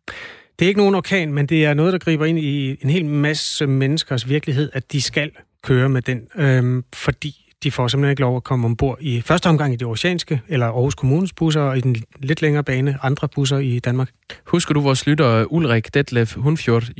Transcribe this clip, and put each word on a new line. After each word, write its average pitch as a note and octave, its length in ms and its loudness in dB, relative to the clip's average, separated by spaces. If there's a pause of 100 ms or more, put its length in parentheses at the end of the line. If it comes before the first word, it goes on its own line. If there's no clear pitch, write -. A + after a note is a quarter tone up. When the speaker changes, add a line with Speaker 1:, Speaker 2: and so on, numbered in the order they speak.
(580)
Speaker 1:
Det E3 60 0
er F3 40 4
ikke G3+ 120 2
nogen G3 140 4
orkan, F3 380 -2
men C#3+ 140 0
det D#3 180 2
er D3 100 2
noget, D#3+ 180 2
der F#3 60 -2
griber D#3 260 -2
ind E3 140 0
i C#3 440 -2
en C3 80 0
hel E3+ 140 2
masse D3 600 0
menneskers C3+ 640 0
virkelighed, C#3+ 440 -2
at - 200 -8
de C#3 100 0
skal D#3 280 -2 (320)
køre C3 260 2
med C3 140 0
den, A#2+ 320 -6
øhm, B2+ 580 2
fordi - 500 -6 (200)
de C#3+ 80 -2
får B2 180 -2
simpelthen C#3+ 220 2
ikke C#3 100 -2
lov B2+ 160 2
at A#2+ 80 -6
komme B2 220 0
ombord A#2 340 0
i B2 200 -2
første F3 260 2
omgang D3 260 4
i A#2+ 40 -2
de A#2+ 80 -6
oceanske, D3+ 640 -2
eller B2+ 180 0
Aarhus B2 280 0
Kommunes D#3 380 0
busser, D#3 280 0
og C3+ 180 0
i - 20 2
den B2 160 0 (220)
lidt C#3 240 -2
længere D3 220 2
bane C3+ 380 -2
andre C#3 260 -2
busser C#3 300 0
i B2+ 200 -2
Danmark. B2+ 320 -2 (360)
Speaker 2:
Husker E3+ 280 0
du D3 60 2
vores C3+ 260 0
lytter C3 380 4
Ulrik C3+ 500 0
Detlef B2 400 0
Hundfjord A#2+ 500 0 (160)